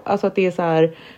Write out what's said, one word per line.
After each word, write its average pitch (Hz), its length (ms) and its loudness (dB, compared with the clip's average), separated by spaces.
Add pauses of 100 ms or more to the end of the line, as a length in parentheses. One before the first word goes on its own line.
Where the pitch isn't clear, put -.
Alltså 202 220 -2
att 190 80 -4
det 185 120 2
är 180 40 0
så 175 120 -6
här, 165 340 2 (220)